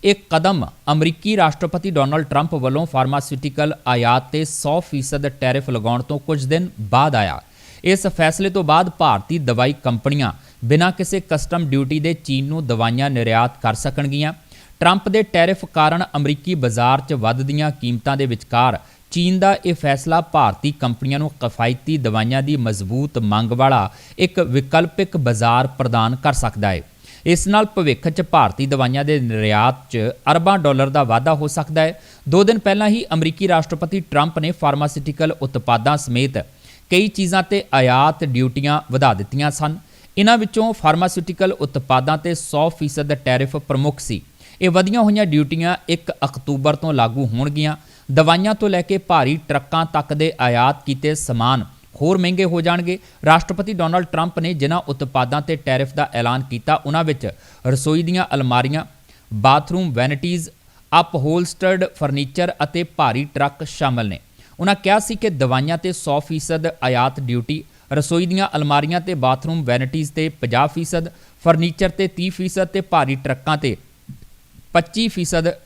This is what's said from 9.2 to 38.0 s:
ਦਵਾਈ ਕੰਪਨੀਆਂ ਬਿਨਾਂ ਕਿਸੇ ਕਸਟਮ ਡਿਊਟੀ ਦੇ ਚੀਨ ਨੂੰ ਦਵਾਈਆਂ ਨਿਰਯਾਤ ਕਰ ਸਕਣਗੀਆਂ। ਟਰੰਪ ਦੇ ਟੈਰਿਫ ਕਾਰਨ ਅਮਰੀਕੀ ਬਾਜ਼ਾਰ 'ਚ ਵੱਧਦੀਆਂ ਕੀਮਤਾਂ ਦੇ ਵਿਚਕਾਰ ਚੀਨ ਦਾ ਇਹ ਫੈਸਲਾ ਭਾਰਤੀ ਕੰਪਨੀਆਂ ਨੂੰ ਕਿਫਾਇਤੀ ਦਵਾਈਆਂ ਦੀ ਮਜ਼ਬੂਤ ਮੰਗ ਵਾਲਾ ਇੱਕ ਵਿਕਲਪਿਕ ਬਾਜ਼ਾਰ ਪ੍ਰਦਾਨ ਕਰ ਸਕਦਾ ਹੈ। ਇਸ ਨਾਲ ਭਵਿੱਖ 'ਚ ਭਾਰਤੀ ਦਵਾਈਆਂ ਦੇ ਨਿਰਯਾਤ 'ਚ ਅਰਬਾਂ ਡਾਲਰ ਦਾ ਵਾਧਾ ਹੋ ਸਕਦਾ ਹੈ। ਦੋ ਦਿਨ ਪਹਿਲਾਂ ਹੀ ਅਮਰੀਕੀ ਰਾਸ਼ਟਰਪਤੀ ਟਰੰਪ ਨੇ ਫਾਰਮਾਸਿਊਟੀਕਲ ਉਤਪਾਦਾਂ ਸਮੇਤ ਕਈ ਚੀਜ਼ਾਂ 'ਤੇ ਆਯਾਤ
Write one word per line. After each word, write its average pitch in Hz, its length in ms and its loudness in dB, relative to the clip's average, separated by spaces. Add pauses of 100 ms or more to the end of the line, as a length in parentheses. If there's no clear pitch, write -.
ਦਵਾਈ 127 340 0 (100)
ਕੰਪਨੀਆਂ 127 480 0 (340)
ਬਿਨਾਂ 160 260 4
ਕਿਸੇ 185 380 -4
ਕਸਟਮ 165 400 -2
ਡਿਊਟੀ 139 300 0
ਦੇ 160 140 0
ਚੀਨ 135 320 -4
ਨੂੰ 151 220 -4
ਦਵਾਈਆਂ 120 420 0
ਨਿਰਯਾਤ 117 520 0
ਕਰ 110 120 0
ਸਕਣਗੀਆਂ। 143 600 -4 (460)
ਟਰੰਪ 190 300 2
ਦੇ 214 140 2
ਟੈਰਿਫ 180 420 0
ਕਾਰਨ 165 380 2 (120)
ਅਮਰੀਕੀ 147 400 -2
ਬਾਜ਼ਾਰ 123 460 2
'ਚ 143 120 -6
ਵੱਧਦੀਆਂ 135 580 -2
ਕੀਮਤਾਂ 127 460 -4
ਦੇ 139 80 0
ਵਿਚਕਾਰ 120 540 0 (320)
ਚੀਨ 180 280 0
ਦਾ 196 260 4
ਇਹ 175 80 0
ਫੈਸਲਾ 156 480 0
ਭਾਰਤੀ 147 500 0
ਕੰਪਨੀਆਂ 135 480 -4
ਨੂੰ 151 100 -2
ਕਿਫਾਇਤੀ 123 680 -4
ਦਵਾਈਆਂ 117 440 0
ਦੀ 143 140 -2
ਮਜ਼ਬੂਤ 117 600 -2
ਮੰਗ 107 340 0
ਵਾਲਾ 123 400 2 (280)
ਇੱਕ 180 200 0
ਵਿਕਲਪਿਕ 165 760 0
ਬਾਜ਼ਾਰ 120 500 2
ਪ੍ਰਦਾਨ 120 480 0
ਕਰ 143 180 0
ਸਕਦਾ 104 360 -2
ਹੈ। 90 120 -2 (440)
ਇਸ 170 220 2
ਨਾਲ 208 180 4
ਭਵਿੱਖ 160 420 -2
'ਚ 160 140 -2
ਭਾਰਤੀ 139 440 2
ਦਵਾਈਆਂ 135 400 0
ਦੇ 147 140 2
ਨਿਰਯਾਤ 110 560 2 (160)
'ਚ 120 60 -4 (340)
ਅਰਬਾਂ 170 260 4
ਡਾਲਰ 139 320 2
ਦਾ 143 140 2
ਵਾਧਾ 120 300 2
ਹੋ 151 140 -2
ਸਕਦਾ 156 340 -2
ਹੈ। 160 200 0 (280)
ਦੋ 180 140 6
ਦਿਨ 220 160 4
ਪਹਿਲਾਂ 202 300 2
ਹੀ 226 240 0
ਅਮਰੀਕੀ 160 340 0
ਰਾਸ਼ਟਰਪਤੀ 165 520 0
ਟਰੰਪ 160 400 0
ਨੇ 156 120 -2
ਫਾਰਮਾਸਿਊਟੀਕਲ 147 880 -2
ਉਤਪਾਦਾਂ 131 560 0
ਸਮੇਤ 131 400 0 (520)
ਕਈ 185 180 4
ਚੀਜ਼ਾਂ 190 360 0
'ਤੇ 202 200 -2 (100)
ਆਯਾਤ 135 500 2